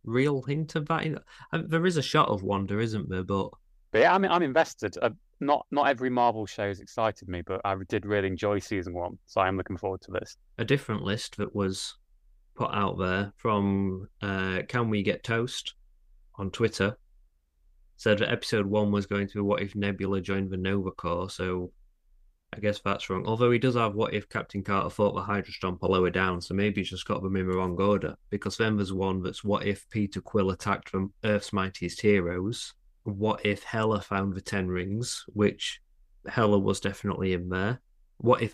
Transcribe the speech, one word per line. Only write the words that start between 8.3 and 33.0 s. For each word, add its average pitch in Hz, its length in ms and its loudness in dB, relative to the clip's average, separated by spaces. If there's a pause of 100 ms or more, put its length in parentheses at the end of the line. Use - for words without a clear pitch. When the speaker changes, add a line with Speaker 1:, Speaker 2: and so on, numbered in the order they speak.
Speaker 2:
season 90 340 -4
one, 87 320 -6
so - 160 0
I 92 80 4
am 95 80 0
looking 92 200 -4
forward 95 240 -4
to - 100 -18
this. - 260 -6 (200)
Speaker 1:
A 120 60 -2
different 113 400 0
list - 340 -2
that 104 160 -4
was 95 440 -2 (580)
put - 160 -2
out 95 260 0
there 95 380 0
from, 98 720 2 (140)
uh, 95 480 0
Can 117 200 0
We 104 140 0
Get 104 200 0
Toast 117 500 -4 (640)
on 95 160 -6
Twitter 107 460 0 (1000)
said 104 220 4
that 110 120 2
episode 107 340 0
one 104 260 2
was 101 140 2
going 101 220 -2
to - 60 -12
be 104 80 -2
What 101 200 2
If 101 140 -6
Nebula 98 460 0
Joined 98 300 -2
the 95 60 -4
Nova 92 340 0
Corps, 87 380 -4
so 90 440 -4 (800)
I - 60 -12
guess 104 200 0
that's - 300 -2
wrong. 92 160 -2
Although 117 260 4
he 120 80 4
does 127 160 2
have 110 200 2
What 110 180 0
If 104 160 -4
Captain 101 340 -6
Carter 98 260 0
Fought 101 260 2
the 95 60 -2
Hydra 101 320 -2
Stomper 90 360 -4
lower 92 200 6
down, 90 300 2
so - 140 -8
maybe 101 260 0
he's 87 100 -2
just - 180 -10
got - 160 -2
them 95 120 -2
in 95 120 0
the 92 100 0
wrong 92 240 -2
order, 101 340 2 (140)
because 101 260 -4
then 110 220 2
there's 95 160 -2
one 95 280 0
that's - 220 -6
What 104 220 0
If - 240 -4
Peter 101 320 -2
Quill 95 300 0
Attacked 98 380 -2
from 95 240 -4 (120)
Earth's 104 260 0
Mightiest 95 500 -4
Heroes, 95 720 2 (300)